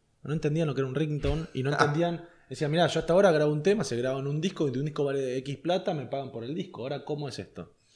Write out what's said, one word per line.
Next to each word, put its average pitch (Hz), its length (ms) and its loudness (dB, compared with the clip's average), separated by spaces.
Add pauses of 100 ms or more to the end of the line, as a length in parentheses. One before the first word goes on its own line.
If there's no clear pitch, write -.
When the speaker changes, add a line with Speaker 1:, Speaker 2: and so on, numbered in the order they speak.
(220)
Speaker 1:
no 143 120 -4
entendían 156 340 0
lo 135 60 -2
que 131 80 0
era 131 60 -2
un 127 60 -6
ringtone, 151 600 0
y 131 80 -2
no 135 80 0
Speaker 2:
<laughs> - 20 2
Speaker 1:
entendían, 165 540 2 (240)
decían, 143 200 -2
"Mirá, 165 180 4
yo 160 120 0
hasta 165 140 2
ahora 190 180 8
grabo 151 180 4
un 151 120 0
tema, 202 200 4
se 120 140 -2
graba 131 240 -2
en 135 60 -4
un 147 160 -2
disco, 160 260 0
y 127 100 -2
un 139 60 -2
disco 147 200 -2
vale 135 340 -2
X 135 180 -6
plata, 180 380 -2
me 139 100 -4
pagan 135 280 -6
por 113 120 -8
el 131 100 -6
disco, - 280 -8
ahora 143 240 -6
¿cómo 147 240 -6
es - 80 -12
esto?". 92 340 -12 (240)